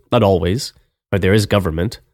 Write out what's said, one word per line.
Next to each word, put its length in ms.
not 140
always, 480
right? 100
There 120
is 120
government. 540